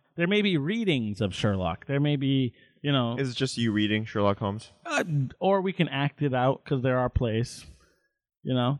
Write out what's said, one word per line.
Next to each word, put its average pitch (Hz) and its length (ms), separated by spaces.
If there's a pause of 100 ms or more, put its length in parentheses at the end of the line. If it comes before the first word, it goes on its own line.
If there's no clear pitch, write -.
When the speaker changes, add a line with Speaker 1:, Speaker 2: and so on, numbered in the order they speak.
(160)
Speaker 1:
There 170 120
may 208 140
be 196 160
readings 147 640
of 98 160
Sherlock. 95 520
There 143 120
may 147 160
be, 135 380 (280)
you 143 120
know. 123 240
Speaker 2:
Is 135 140
it 117 40
just 135 220
you 117 160
reading 107 320
Sherlock 101 340
Holmes? 104 320 (140)
Speaker 1:
Uh, 285 180 (380)
or 196 200
we 185 120
can - 160
act 139 320
it 143 120
out 127 300
'cause 135 180
they're 127 160
our 123 120
place. 117 560 (800)
You 135 100
know, 127 260